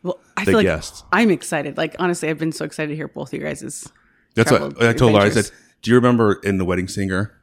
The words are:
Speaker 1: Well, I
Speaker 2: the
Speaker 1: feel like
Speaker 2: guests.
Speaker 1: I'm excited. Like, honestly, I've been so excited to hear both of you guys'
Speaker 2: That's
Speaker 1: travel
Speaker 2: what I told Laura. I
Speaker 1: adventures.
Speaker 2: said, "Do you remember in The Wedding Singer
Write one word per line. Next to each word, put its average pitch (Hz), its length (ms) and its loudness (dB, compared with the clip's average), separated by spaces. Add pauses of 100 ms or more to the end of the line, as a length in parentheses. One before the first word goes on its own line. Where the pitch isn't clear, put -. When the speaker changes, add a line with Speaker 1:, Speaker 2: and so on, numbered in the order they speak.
Speaker 1:
Well, 180 160 -6 (200)
I 196 80 -4
Speaker 2:
the 196 60 2
Speaker 1:
feel 220 80 4
like - 60 4
Speaker 2:
guests. - 460 -4
Speaker 1:
I'm 214 180 4
excited. 147 460 -4
Like, 160 220 -4
honestly, 175 320 -2
I've 156 80 -4
been 160 140 -4
so 156 120 -8
excited 156 240 -8
to 147 80 -8
hear 151 120 -10
both 143 260 -12
of 143 40 -8
you 147 60 -10
guys' - 420 -10 (480)
Speaker 2:
That's 113 140 2
Speaker 1:
travel 92 220 2
Speaker 2:
what 73 160 -4
I 117 80 2
told 113 180 4
Laura. 101 120 6
I 104 40 6
Speaker 1:
adventures. 104 200 0
Speaker 2:
said, - 80 -20 (260)
"Do 110 80 -4
you 123 60 6
remember 117 460 4
in 98 140 0
The 92 80 -2
Wedding 90 240 -2
Singer 98 440 -4 (100)